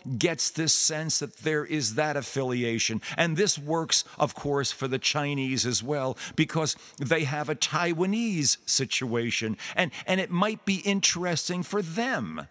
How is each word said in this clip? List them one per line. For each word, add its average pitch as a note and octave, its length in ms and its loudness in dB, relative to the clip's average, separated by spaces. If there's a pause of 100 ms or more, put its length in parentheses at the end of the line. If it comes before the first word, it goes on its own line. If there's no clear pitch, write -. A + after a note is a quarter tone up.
(180)
gets E3 320 2
this D#3 240 2
sense D#3 460 2
that - 180 -6
there D3+ 280 0
is A#2+ 300 -2
that D3+ 220 2
affiliation. A#2+ 840 0 (140)
And D#3+ 220 2
this F#3+ 220 2
works, D#3+ 460 0 (120)
of D3 160 2
course, C#3 380 0
for - 160 -4
the B2+ 100 0
Chinese C3+ 720 0
as A#2+ 160 0
well, C3 340 -2 (180)
because D#3 400 2 (220)
they D#3 280 2
have C#3+ 240 -2
a D3+ 60 0
Taiwanese F3 1080 2
situation, A#2 920 0 (200)
and, F3+ 160 0 (160)
and F#3 120 2
it F3+ 120 -2
might G#3 340 0
be G3 120 2
interesting F3+ 840 0
for G3+ 220 -2
them D#3+ 680 -4